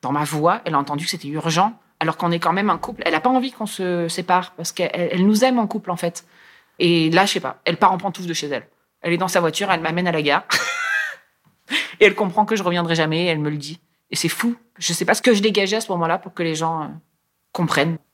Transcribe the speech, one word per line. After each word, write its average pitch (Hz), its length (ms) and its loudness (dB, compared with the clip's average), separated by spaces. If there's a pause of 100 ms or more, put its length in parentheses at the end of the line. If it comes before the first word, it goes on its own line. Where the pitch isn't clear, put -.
dans 131 100 -4
ma 147 120 0
voix, 156 400 0
elle 160 100 -4
a 143 40 4
entendu 143 260 -4
que - 60 -6
c'était 165 180 -8
urgent, 165 500 0 (220)
alors 156 160 -2
qu'on 170 160 0
est 170 60 0
quand 170 140 2
même 196 180 2
un 165 80 0
couple. - 280 -10
Elle 165 80 0
a 311 60 2
pas 254 100 2
envie 262 220 0
qu'on 214 140 -8
se 175 420 -2
sépare, 180 440 -2
parce - 200 -10
qu'elle, 175 200 -2
elle 175 340 0
nous 214 180 4
aime 254 140 2
en 214 80 2
couple, 202 240 -6
en 175 60 -4
fait. - 300 -6 (520)
Et 170 320 4
là, 185 140 6
je 202 100 -2
sais 190 60 0
pas, - 240 -8
elle 170 120 0
part 185 160 6
en 185 60 -2
pantoufles 180 300 -8
de 165 60 -4
chez 151 140 -6
elle. 131 180 -6 (340)
Elle 170 120 -2
est 175 60 0
dans 185 100 -2
sa 180 120 2
voiture, 170 300 0
elle 170 100 2
m'amène 170 280 0
à 165 40 0
la 156 100 0
gare. 147 260 2
<laughs> - 60 0 (1500)
Et 208 40 8
elle 202 100 6
comprend 202 300 0
que 220 120 0
je 196 60 -2
reviendrai 175 320 0
jamais, 160 320 2
elle 165 120 0
me 151 120 -2
le 151 60 -4
dit. 147 240 -10 (300)
Et - 60 -6
c'est - 120 -2
fou. 233 280 -2 (220)
Je 175 140 -4
sais - 120 -4
pas - 100 4
ce - 80 -4
que 247 120 6
je 202 60 2
dégageais 202 360 0
à 226 40 -2
ce 220 120 -8
moment-là 170 260 0
pour 185 160 -14
que - 80 -4
les 165 120 -2
gens, 160 280 -4
euh, 147 40 -8 (680)
comprennent. 160 460 0 (160)